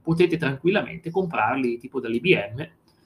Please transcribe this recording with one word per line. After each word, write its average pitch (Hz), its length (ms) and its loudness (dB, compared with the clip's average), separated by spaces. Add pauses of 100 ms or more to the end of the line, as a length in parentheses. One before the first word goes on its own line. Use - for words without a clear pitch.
potete 165 360 2
tranquillamente 165 760 -2
comprarli, 127 680 0
tipo 127 200 -10
dall'I 117 220 -2
B 139 160 4 (180)
M. 143 140 -8 (380)